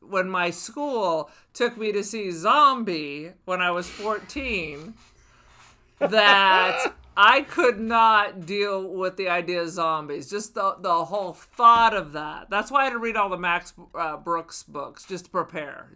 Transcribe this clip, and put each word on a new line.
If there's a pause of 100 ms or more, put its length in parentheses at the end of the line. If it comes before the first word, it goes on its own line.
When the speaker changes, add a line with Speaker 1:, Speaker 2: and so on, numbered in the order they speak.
Speaker 1:
when
my
school (240)
took
me
to
see
Zombie (120)
when
I
was
fourteen (1040)
that (120)
Speaker 2:
<laughs>
Speaker 1:
I
could
not
deal
with
the
idea
of
zombies.
Just
the,
the
whole
thought
of
that.
That's
why
I
had
to
read
all
the
Max, (200)
uh,
Brooks
books,
just
to
prepare,